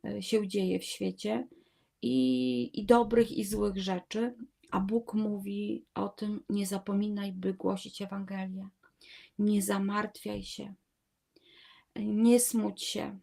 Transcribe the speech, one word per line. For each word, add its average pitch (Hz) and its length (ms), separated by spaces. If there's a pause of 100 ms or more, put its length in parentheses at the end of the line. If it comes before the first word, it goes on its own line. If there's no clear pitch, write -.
e, 208 160
się 214 260
dzieje 190 320
w 185 40
świecie 208 640 (540)
i, 127 800
i 208 60
dobrych, 233 460
i 214 140
złych 202 320
rzeczy. 190 560 (380)
A 190 80
Bóg 220 340
mówi 208 720 (100)
o 202 140
tym: 208 400
„Nie 202 180
zapominaj, 202 640
by 185 220
głosić 196 480
Ewangelię. 190 680 (680)
Nie 208 220
zamartwiaj 202 800
się, 202 300 (1200)
nie 220 440
smuć 214 440
się 208 400